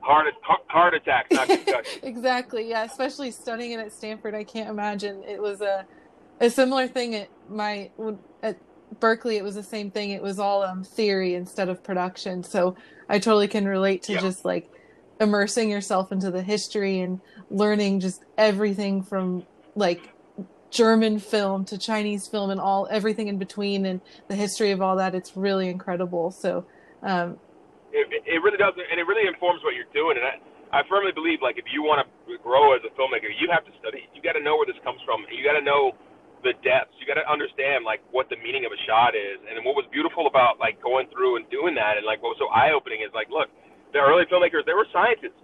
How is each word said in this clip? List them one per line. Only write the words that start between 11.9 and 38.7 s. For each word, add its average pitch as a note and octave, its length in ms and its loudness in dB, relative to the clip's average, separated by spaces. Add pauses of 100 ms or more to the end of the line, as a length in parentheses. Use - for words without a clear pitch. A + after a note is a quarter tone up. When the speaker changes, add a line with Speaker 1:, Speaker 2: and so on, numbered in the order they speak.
Speaker 2:
So F#3 340 0 (320)
I G3+ 120 2
totally G#3 280 4
can G3+ 200 0
relate G3 360 0
to G#3 100 -6
Speaker 1:
Yeah. F#3 80 0
Speaker 2:
just, F#3 220 -4
like, F3+ 280 -4 (480)
immersing G#3 500 2
yourself G3 420 -2
into F#3+ 200 -2
the F3+ 100 -4
history G3 600 -2
and F#3 200 -4 (300)
learning G3+ 480 2
just F#3 260 -4 (140)
everything G3+ 640 2
from, F#3 420 -4 (300)
like, F3+ 400 -2 (560)
German A3 480 4
film G3 460 -2
to G3+ 120 -12
Chinese G#3 500 -4
film G3+ 220 -2
and G3 100 -4
all, G3 300 0
everything G#3+ 380 -2
in G3+ 100 -4
between G3 480 -2
and F#3 160 -4 (280)
the F#3+ 60 -4
history G3+ 360 0
of F#3+ 100 0
all F#3+ 140 2
that. F#3+ 180 0
It's F#3 240 -8
really F#3+ 320 0
incredible. F3+ 640 -4
So, F3+ 340 -4 (380)
um, F3 340 -2 (540)
Speaker 1:
It, A4 160 0
it, - 160 -6
it - 160 0
really G#3 160 4
does, G3 240 4
and E3+ 160 -6
it F3 80 -2
really G3+ 240 2
informs F3 400 0
what B2+ 80 -2
you're A#2+ 160 -12
doing. D3+ 240 2
And A#2+ 80 -2
I, - 560 -4
I C#3+ 80 -2
firmly G3 240 2
believe, D#3+ 320 -2
like, A#2+ 160 -2
if - 160 -12
you D3+ 80 -4
wanna D3+ 240 4 (320)
grow C#3 320 6
as B2+ 160 4
a - 80 -8
filmmaker, B2+ 400 -2
you E3 160 0
have E3 160 2
to - 60 -20 (100)
study. A2+ 320 -10
You - 80 -20
gotta E3 160 -2
know D3 160 0
where D3+ 100 2
this - 220 -8
comes A#2+ 160 -8
from. A2 240 -4
You B2 160 -10
gotta D3 160 2
know C#3+ 320 2 (480)
the B2 240 0
depths. B2+ 340 2
You - 80 -16
gotta C#3+ 220 -2
understand, C#3 560 -2
like, A2 160 -4 (160)
what C3 160 0
the B2+ 80 -8
meaning B2 240 -6
of A2+ 80 -6